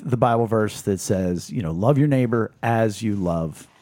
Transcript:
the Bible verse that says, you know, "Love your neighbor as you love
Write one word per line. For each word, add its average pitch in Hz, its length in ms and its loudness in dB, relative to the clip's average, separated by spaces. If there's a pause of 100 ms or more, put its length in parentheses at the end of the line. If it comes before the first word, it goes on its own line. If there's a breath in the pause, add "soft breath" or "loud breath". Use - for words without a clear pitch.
the 120 120 0
Bible 117 280 4
verse 107 380 0
that 98 160 0
says, 92 500 -2
you 127 140 -6
know, 80 80 -4
"Love 110 260 2
your 147 100 4
neighbor 120 440 0 (100)
as 113 400 0
you 107 140 0
love 85 520 -4 (140)